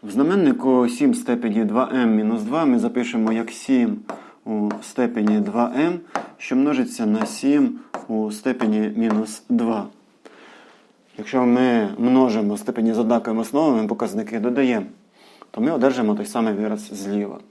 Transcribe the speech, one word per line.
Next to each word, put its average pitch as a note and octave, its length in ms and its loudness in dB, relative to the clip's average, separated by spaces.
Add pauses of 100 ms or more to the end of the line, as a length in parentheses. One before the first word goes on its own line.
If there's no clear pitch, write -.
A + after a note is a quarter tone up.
В G#2 80 -10
знаменнику C3 760 2
сім B2+ 220 2
в A2+ 40 0
степені A#2 500 -2
два A2 280 0
м A#2 220 2
мінус G#2+ 260 0
два C#3+ 240 -2
ми B2 140 4
запишемо A2+ 540 -2
як A2+ 180 -4
сім A#2+ 460 0 (480)
у G#2 240 -2 (120)
степені G#2+ 580 0
два A2+ 380 0
м, E3+ 220 0 (380)
що - 180 -6
множиться C3 500 0
на G#2+ 200 2
сім C#3 540 2 (280)
у G#2+ 240 -2
степені G#2+ 640 0
мінус A2 540 -2
два. A2+ 380 0 (1300)
Якщо B2+ 280 0
ми A#2+ 520 4
множимо A2+ 600 4
степені A2+ 360 -2
з A2 40 0
однаковими A2+ 440 0
основами, B2 460 2
показники G#2+ 520 -4
додаємо, A#2+ 460 0 (680)
то A2 100 -6
ми C#3 100 2
одержимо B2 440 2
той G#2 100 -6
самий A2 280 -2
вираз G#2+ 400 -4
зліва. G2+ 460 -6 (120)